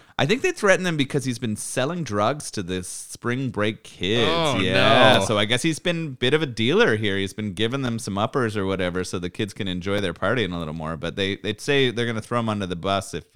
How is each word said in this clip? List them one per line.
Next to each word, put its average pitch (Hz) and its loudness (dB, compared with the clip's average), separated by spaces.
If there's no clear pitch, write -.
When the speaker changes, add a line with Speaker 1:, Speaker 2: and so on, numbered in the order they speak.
Speaker 1:
I 127 2
think 247 0
they 359 0
threaten 185 2
him 165 0
because 139 -2
he's 120 -6
been 110 -2
selling 156 -4
drugs 110 -2
to 104 -4
the 92 -4
spring - -6
break 104 -2
kids. 110 0
Speaker 2:
Oh, 160 2
Speaker 1:
Yeah, 113 6
Speaker 2:
no. 98 2
Speaker 1:
so 104 2
I 107 4
guess 123 0
he's 160 0
been 165 -2
a 143 -8
bit 127 2
of 160 2
a 156 0
dealer 127 4
here. 104 0
He's 98 -2
been 107 -4
giving 113 -2
them 117 -2
some 101 -6
uppers 110 0
or 98 0
whatever 90 0
so 95 -6
the 87 -4
kids 107 -4
can 101 -8
enjoy 92 -2
their 87 -2
partying 101 0
a 85 -6
little 80 -6
more. 80 -6
But 78 -6
they, 98 -2
they 107 -6
say 139 2
they're 117 -4
gonna 113 -4
throw 120 -4
him 117 0
under 101 -2
the 90 -4
bus 95 -2
if, 80 -8